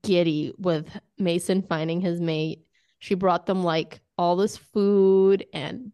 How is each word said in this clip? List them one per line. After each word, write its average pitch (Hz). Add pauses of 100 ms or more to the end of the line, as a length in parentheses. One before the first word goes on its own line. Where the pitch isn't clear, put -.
giddy 165
with 165 (300)
Mason 185
finding 165
his 175
mate. 160 (360)
She -
brought 180
them, 190
like, 165 (180)
all 175
this 202
food 196
and 208